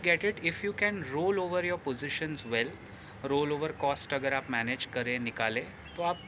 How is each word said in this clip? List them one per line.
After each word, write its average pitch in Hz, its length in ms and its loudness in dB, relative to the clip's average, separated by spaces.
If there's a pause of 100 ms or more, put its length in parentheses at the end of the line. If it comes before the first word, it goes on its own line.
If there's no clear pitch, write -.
get 170 220 4
it 196 220 -4
if 165 160 -4
you 202 160 -2
can 208 180 2 (140)
roll 185 320 4
over 175 220 2
your 175 200 0
positions 139 640 -2
well। 117 180 2 (540)
roll 143 260 4
over 151 200 0 (100)
cost 143 320 2
अगर 135 200 2
आप 131 180 -2
manage 120 420 0
करें, 123 260 0
निकालें, 117 460 0 (300)
तो 175 80 -2
आप 175 240 0